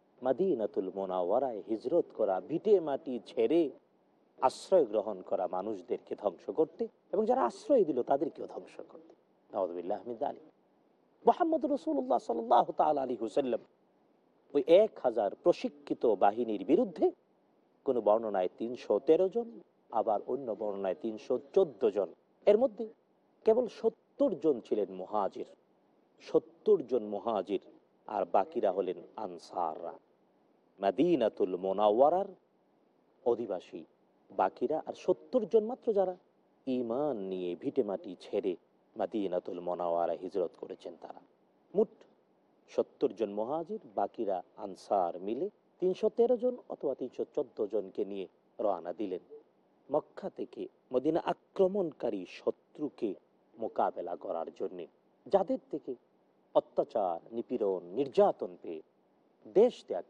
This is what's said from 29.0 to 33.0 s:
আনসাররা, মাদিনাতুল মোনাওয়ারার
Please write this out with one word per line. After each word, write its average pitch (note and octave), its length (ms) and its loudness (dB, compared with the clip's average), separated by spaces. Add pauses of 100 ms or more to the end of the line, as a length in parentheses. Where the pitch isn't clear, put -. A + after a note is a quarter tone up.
আনসাররা, E2+ 840 -8 (800)
মাদিনাতুল G2+ 800 2
মোনাওয়ারার G#2+ 680 4 (1000)